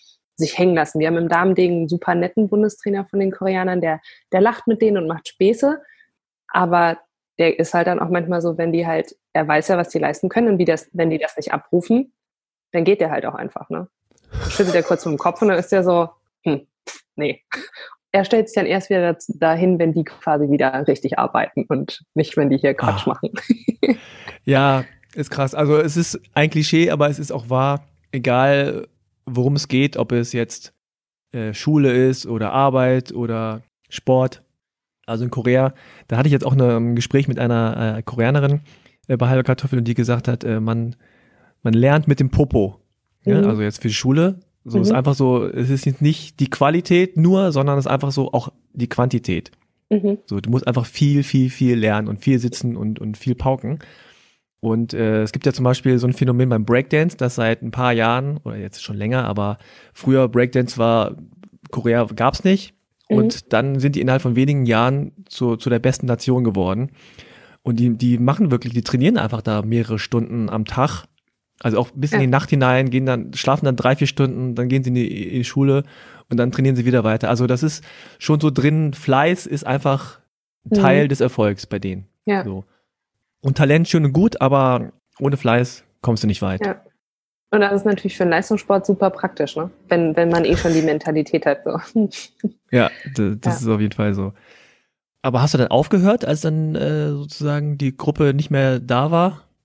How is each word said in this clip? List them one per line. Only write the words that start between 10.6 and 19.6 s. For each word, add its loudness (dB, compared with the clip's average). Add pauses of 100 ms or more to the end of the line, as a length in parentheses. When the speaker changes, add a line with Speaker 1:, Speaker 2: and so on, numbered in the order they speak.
Speaker 1:
das, -6
wenn -2
die -2
das -8
nicht -10
abrufen, -2 (600)
dann 0
geht 2
der -2
halt -6
auch -8
einfach, -12
ne? -10 (420)
Dann -8
schüttelt 0
er 2
kurz -2
mit -4
dem -4
Kopf -2
und 4
dann 2
ist -4
der 4
so, 2 (360)
„Hm, -2 (220)
pff, -16 (160)
nee.“ -6 (680)
Er 2
stellt 0
sich -8
dann 0
erst -2
wieder 2
daz-, -10
dahin, 2